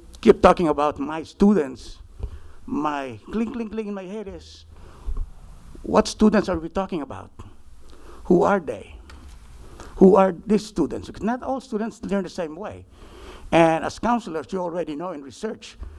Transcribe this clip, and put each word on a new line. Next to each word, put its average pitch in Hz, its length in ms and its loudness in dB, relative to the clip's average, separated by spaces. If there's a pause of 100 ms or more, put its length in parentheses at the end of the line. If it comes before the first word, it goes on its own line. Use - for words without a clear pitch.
(200)
keep 208 200 6
talking 180 280 8
about 147 320 2
my 151 240 -6
students, 156 720 2 (680)
my 139 540 -4 (140)
cling, 220 200 -2
cling, 233 180 -8
cling 214 180 -6
in 202 60 -8
my 190 100 -10
head 196 240 -10
is, - 360 -16 (1160)
what - 260 2
students 214 400 4
are 180 100 -2
we 160 120 -8
talking 185 320 -4
about? 95 280 -12 (960)
Who 175 180 6
are 190 160 4
they? 123 360 -8 (1000)
Who 196 200 10
are 190 180 6 (120)
these - 180 2
students? 123 440 -4
Because 110 140 -10
not 240 200 -2
all 269 180 -4
students 220 420 -6
learn 196 200 -2
the 165 80 -10
same 156 260 -8
way. 127 300 -12 (640)
And 160 320 6
as - 140 -6
counselors, 202 520 0
you 190 100 -4
already 165 360 -4
know 175 140 -6
in 147 120 -10
research 170 540 -10 (220)